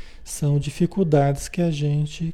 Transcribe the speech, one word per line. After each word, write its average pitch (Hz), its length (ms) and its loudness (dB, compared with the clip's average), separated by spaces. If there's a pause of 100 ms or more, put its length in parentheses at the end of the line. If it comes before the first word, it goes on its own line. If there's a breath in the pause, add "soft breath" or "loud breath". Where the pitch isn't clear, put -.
(240 loud breath)
são 143 360 0
dificuldades 147 880 2
que - 120 -2
a 170 100 2
gente 151 640 -2